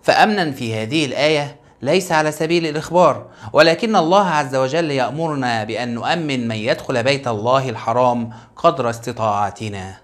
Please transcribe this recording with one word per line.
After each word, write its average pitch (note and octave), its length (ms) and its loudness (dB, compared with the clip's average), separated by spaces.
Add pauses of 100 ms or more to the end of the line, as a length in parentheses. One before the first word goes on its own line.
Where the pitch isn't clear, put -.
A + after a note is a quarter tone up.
فأمنا F3+ 480 2
في A#2 240 -6
هذه A#2 320 -2
الآية C#3+ 500 0 (260)
ليس F3+ 300 0
على D#3 200 2
سبيل E3 340 0
الإخبار، D#3 600 2 (260)
ولكن E3 440 4
الله F#3 300 4
عز D3 300 0
وجل C#3+ 340 0
يأمرنا C3 760 -2
بأن A2+ 300 -4
نؤمن C3 540 -2
من A2+ 80 -4
يدخل A#2+ 460 -2
بيت C#3 260 0
الله B2 400 0
الحرام A#2 640 0 (260)
قدر B2+ 340 0
استطاعتنا. G#2 1120 -4